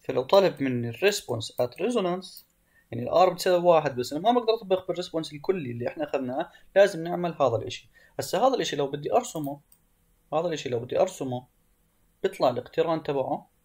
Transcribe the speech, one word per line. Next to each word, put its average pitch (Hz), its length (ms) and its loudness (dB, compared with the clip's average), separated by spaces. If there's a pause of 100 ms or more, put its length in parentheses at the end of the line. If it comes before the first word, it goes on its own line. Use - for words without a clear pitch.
فلو 127 220 -2
طلب 185 400 4
مني 120 260 -2
الريسبونس 123 600 -4 (100)
at 123 40 2
resonance، 185 800 -4 (480)
يعني 120 120 -6
الار 175 300 4
بتساوي 175 300 2
واحد، 151 320 6
بس 123 180 -4
انا 156 80 -4
ما 240 180 4
بقدر 226 140 2
اطبق 190 340 0
بالريسبونس 165 460 -6
الكلي 147 380 -4
اللي 120 160 -6
احنا - 160 -6
اخذناه، 135 480 -4 (240)
لازم 180 280 6
نعمل 175 380 -4
هذا 127 140 4
الاشي. - 340 -8 (300)
هسا 170 200 -2
هذا 254 160 4
الاشي 165 200 -2
لو 143 120 0
بدي 147 260 -4
ارسمه، 147 460 -2 (760)
هذا 165 140 0
الاشي 147 220 -6
لو 120 100 -2
بدي 131 200 -4
ارسمه 135 480 -2 (760)
بيطلع 185 260 0
الاقتران 160 540 -2
تبعه 139 460 -4 (160)